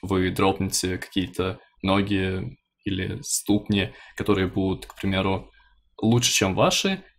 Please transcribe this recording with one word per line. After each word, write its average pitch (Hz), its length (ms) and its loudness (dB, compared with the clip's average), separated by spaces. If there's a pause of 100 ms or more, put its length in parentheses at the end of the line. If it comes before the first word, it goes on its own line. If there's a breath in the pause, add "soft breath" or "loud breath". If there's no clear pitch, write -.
вы 92 300 2
дропнете 95 640 0
какие-то 90 600 -4 (240 soft breath)
ноги 98 760 0 (280)
или 95 380 -4
ступни, - 720 0 (240 loud breath)
которые 95 300 2
будут, 95 400 -2
к - 100 -20
примеру, 95 540 -2 (500 soft breath)
лучше, 117 320 2
чем 95 220 2
ваши, 185 480 0 (160)